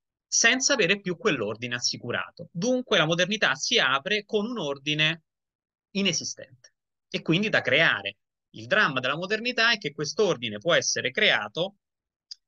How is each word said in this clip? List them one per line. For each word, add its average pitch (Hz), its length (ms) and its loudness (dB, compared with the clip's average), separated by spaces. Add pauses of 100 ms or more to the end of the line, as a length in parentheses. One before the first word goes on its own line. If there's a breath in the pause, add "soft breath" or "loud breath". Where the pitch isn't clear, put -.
(240)
senza 262 500 2
avere 202 260 2
più 180 160 -6
quell'ordine 120 580 -2
assicurato. 107 800 -6
Dunque 240 440 0
la 160 100 4
modernità 175 500 0
si 220 240 0
apre 160 440 0
con 208 220 -2
un 240 120 -6
ordine 151 640 -2 (720)
inesistente - 800 -6 (360)
e - 120 -6
quindi 190 260 2
da 139 120 2
creare. 123 580 2 (320)
Il 110 180 -14
dramma 180 320 2
della 131 160 0
modernità 226 560 0
è 220 60 -2
che 147 140 -6
quest'ordine 147 640 -2
può 160 160 2
essere 127 360 0
creato 151 680 0 (680)